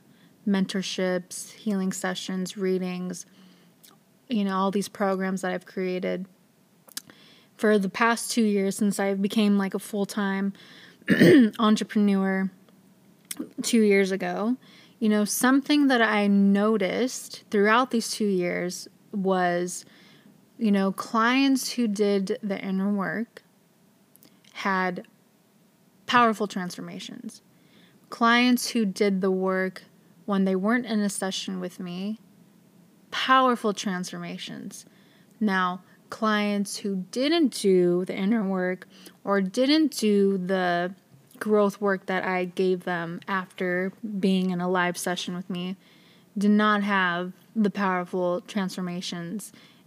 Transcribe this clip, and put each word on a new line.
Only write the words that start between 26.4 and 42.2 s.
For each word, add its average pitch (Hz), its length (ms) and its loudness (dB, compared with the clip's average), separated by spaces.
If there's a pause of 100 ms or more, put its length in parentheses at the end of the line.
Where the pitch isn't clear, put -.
transformations. 185 920 -12 (680)
Clients 240 600 2
who 226 160 0
did 196 360 0
the 190 100 2
work 185 520 -2 (420)
when 190 200 2
they 190 100 2
weren't 226 300 0
in 226 160 -2
a 202 80 0
session 190 500 -6
with 180 200 -10
me, 190 400 -8 (960)
powerful 254 580 2
transformations. 180 1120 -10 (540)
Now, 185 420 0 (280)
clients 208 720 -2
who 190 320 -6
didn't 294 500 2
do 180 420 4
the 185 100 -6
inner 202 300 0
work 185 460 -2 (340)
or 196 160 2
didn't 262 580 2
do 202 400 4
the 180 560 0 (460)
growth 208 400 2
work 196 280 0
that 185 180 -2